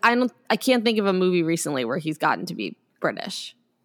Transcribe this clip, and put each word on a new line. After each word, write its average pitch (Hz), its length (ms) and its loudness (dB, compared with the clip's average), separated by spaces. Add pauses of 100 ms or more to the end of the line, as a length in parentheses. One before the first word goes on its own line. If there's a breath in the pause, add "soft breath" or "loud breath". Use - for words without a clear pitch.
I 233 120 4
don't, 247 160 2 (200)
I 220 60 4
can't 247 280 2
think 226 140 2
of 202 80 0
a 196 80 4
movie 185 280 2
recently 156 440 -2
where 120 120 -2
he's 156 200 -4
gotten 151 280 0
to 175 80 -8
be 107 220 -8 (240)
British, - 540 -6 (300)